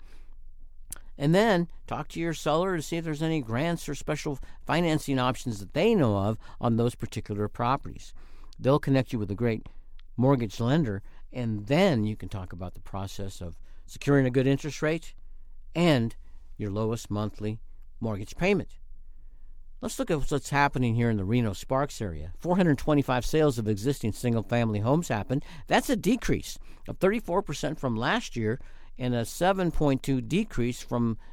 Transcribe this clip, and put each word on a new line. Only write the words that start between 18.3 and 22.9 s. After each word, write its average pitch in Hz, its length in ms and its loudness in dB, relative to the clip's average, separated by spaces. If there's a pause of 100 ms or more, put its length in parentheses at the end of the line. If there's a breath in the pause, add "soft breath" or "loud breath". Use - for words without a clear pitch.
payment. 180 440 0 (1040)
Let's - 160 -4
look 254 140 0
at 147 180 2
what's 143 200 0
happening 139 460 4
here 117 140 4
in 113 60 4
the 98 80 0
Reno 110 300 2
Sparks 135 480 -2
area. 82 360 -6
Four 180 200 0
hundred 165 200 6
twenty-five 135 480 2